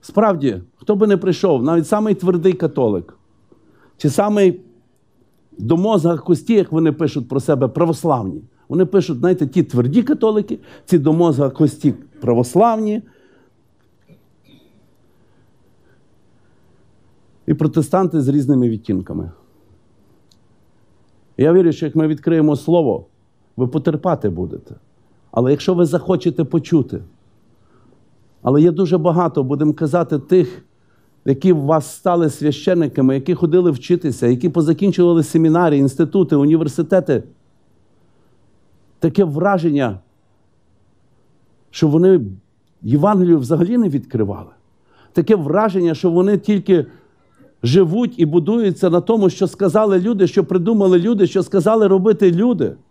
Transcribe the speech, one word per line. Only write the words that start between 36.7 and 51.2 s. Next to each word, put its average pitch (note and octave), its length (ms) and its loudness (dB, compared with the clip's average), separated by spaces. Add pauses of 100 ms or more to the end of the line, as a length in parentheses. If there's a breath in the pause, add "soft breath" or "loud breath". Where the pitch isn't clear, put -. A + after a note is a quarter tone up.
Таке E3 240 0
враження, D#3 760 -2 (1700)
що - 160 0
вони E3 340 4 (600)
Євангелію E3+ 580 2
взагалі E3+ 380 0
не G#3+ 120 0
відкривали. G#2+ 640 -6 (600 soft breath)
Таке G#3 220 2
враження, F3 600 0
що F3 160 -2
вони F#3 260 2
тільки F#3 480 0 (800 soft breath)
живуть F#3 560 2
і E3 60 4
будуються F3+ 640 0
на E3 120 2
тому, G#3 280 2
що F#3 180 -2
сказали G3 520 0
люди, F#3+ 280 0
що G3 160 0
придумали F#3 560 2
люди, G3+ 280 0